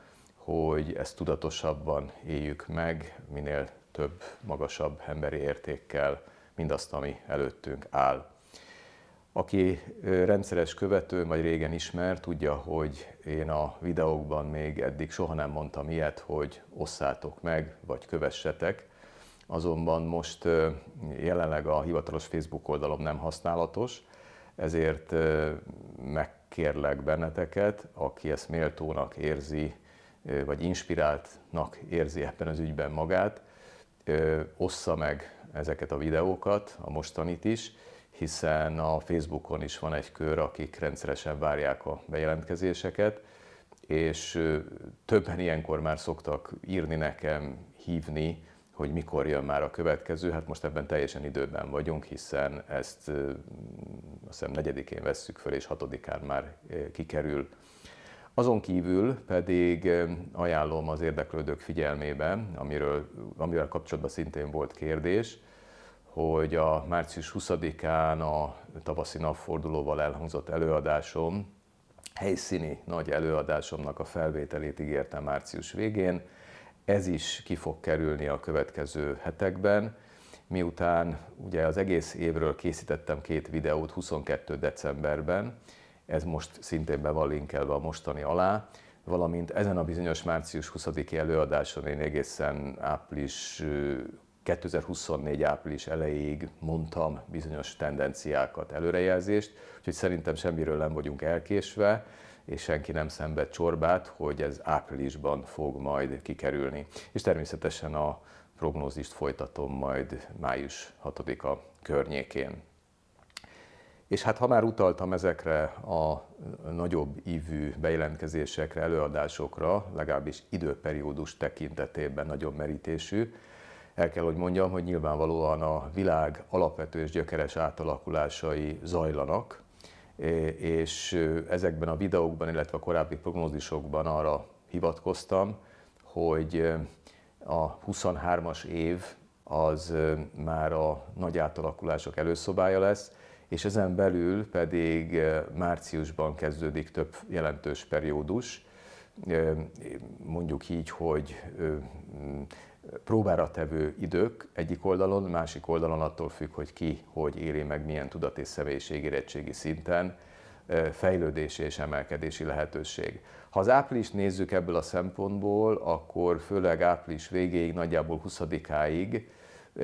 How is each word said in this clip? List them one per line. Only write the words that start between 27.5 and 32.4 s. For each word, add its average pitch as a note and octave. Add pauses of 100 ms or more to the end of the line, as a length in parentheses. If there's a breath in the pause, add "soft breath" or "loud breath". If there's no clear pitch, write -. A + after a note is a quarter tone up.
aki -
ezt -
méltónak D#2
érzi, D2+ (500 loud breath)
ö, C#2
vagy C#2+
inspiráltnak D#2+ (120)
érzi D#2+
ebben D#2+